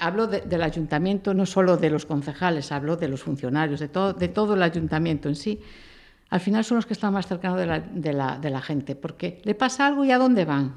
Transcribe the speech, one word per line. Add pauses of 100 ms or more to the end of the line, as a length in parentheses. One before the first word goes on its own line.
hablo
de,
del
ayuntamiento,
no
solo
de
los
concejales,
hablo
de
los
funcionarios,
de
todo,
de
todo
el
ayuntamiento
en
sí, (680)
al
final
son
los
que
están
más
cercanos
de
la,
de
la,
de
la
gente,
porque
le
pasa
algo
y
¿a
dónde
van?